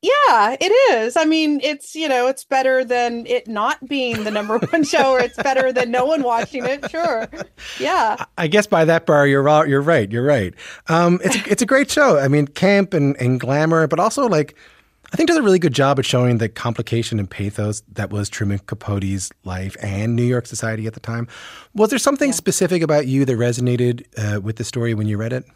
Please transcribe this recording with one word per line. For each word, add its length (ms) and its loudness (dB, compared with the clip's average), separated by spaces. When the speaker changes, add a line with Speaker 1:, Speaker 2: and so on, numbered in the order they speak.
Speaker 1:
Yeah, 560 4
it 140 0
is. 240 0
I 80 2
mean, 360 2
it's, 320 -4
you 140 -6
know, 200 2
it's 180 -4
better 400 0
than 420 -2
it 220 -4
not 400 -4
being 340 -4
the 80 -4
number 280 -2
<laughs> 100 -4
one 160 2
show, 260 2
or 80 2
it's 160 -2
better 380 0
than 180 -2
no 140 0
one 180 0
watching 420 -2
it. 240 -6
Sure. 380 -4
Yeah. 360 0
Speaker 2:
I, 260 -8
I 40 0
guess 180 4
by 200 2
that 200 2
bar, 220 4
you're 160 4
ri-, 260 4
you're 120 2
right. 280 2
You're 140 -2
right. 300 2
Um, 380 4
it's 100 2
a, 160 -4
it's 100 0
a 40 2
great 260 2
show. 260 4
I 120 2
mean, 180 2
camp 460 2
and, 240 0
and 240 0
glamour, 460 2
but 120 0
also, 260 0
like, 300 0
I 20 -8
think 140 2
does 80 4
a 40 2
really 160 4
good 160 2
job 260 2
at 60 0
showing 320 2
the 120 -2
complication 680 -4
and 120 -4
pathos 520 -6
that 160 -8
was 180 -6
Truman 320 -4
Capote's 720 -6
life 360 -10
and 360 -4
New 60 0
York 220 -2
society 400 -8
at 100 -10
the 40 -18
time. 300 -8
Was 180 2
there 80 -2
something 320 0
Speaker 1:
Yeah. 40 -4
Speaker 2:
specific 460 0
about 260 2
you 160 0
that 140 0
resonated, 680 0
uh, 240 -4
with 160 -6
the 80 -6
story 280 -4
when 140 -2
you 80 -2
read 160 -4
it? 140 -6